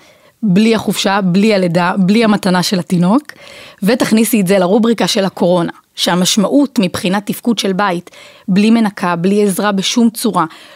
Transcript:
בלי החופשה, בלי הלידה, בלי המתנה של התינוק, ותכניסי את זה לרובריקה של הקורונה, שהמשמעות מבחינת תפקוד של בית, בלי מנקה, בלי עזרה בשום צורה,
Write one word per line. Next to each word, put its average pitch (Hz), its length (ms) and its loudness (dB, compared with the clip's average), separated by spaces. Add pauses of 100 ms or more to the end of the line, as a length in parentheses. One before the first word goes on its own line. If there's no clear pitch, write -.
(440)
בלי 220 320 2
החופשה, 202 460 -2
בלי 202 320 2
הלידה, 180 440 0
בלי 202 260 2
המתנה 190 400 0
של 185 160 -2
התינוק, 185 440 0 (600)
ותכניסי 220 580 0
את 175 60 0
זה 196 120 2
לרובריקה 202 480 0
של 196 180 -2
הקורונה, 170 460 0 (240)
שהמשמעות 190 840 0
מבחינת 196 460 -2
תפקוד - 320 -4
של 196 160 -4
בית, 185 360 -2 (380)
בלי 208 240 2
מנקה, 196 440 0
בלי 196 280 0
עזרה 202 280 -2
בשום 214 380 0
צורה, 180 360 -2 (300)